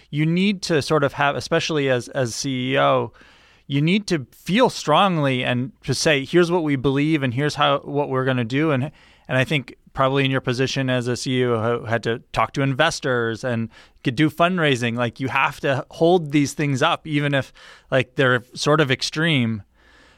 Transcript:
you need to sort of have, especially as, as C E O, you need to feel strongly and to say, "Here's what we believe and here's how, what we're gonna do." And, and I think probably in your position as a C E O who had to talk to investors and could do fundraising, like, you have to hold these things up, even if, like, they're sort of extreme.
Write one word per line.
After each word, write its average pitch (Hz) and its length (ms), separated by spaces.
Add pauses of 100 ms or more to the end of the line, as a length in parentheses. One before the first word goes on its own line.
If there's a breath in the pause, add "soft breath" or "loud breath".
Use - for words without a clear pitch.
(100)
you 151 140
need 180 380
to 156 200
sort 151 200
of 139 120
have, 143 200
especially 151 540
as, 123 200
as 127 240
C 131 420
E 139 40
O, 135 340 (540 soft breath)
you 143 160
need 190 240
to 147 240
feel 214 400
strongly 151 720
and 127 300 (100)
to 135 120
say, 143 300
"Here's 170 260
what 175 120
we 147 140
believe 143 480
and 120 100
here's 143 220
how, 143 240
what 143 280
we're 131 160
gonna 127 200
do." 139 260
And, 135 220 (340 soft breath)
and 127 100
I 131 60
think 131 320 (200)
probably 135 300
in 135 60
your 131 100
position 127 500
as 123 180
a 120 80
C 127 240
E 127 60
O 117 320
who - 80
had 110 160
to 117 160 (140)
talk 113 200
to 139 100
investors 127 800
and 113 280 (320 loud breath)
could 120 140
do 151 120
fundraising, 147 680
like, 120 220
you 135 100
have 135 320
to 139 320
hold 165 380
these 143 220
things 143 300
up, 160 240
even 147 260
if, 135 220 (360 loud breath)
like, 131 260
they're 127 280 (100)
sort 151 280
of 131 80
extreme. 127 720 (560 soft breath)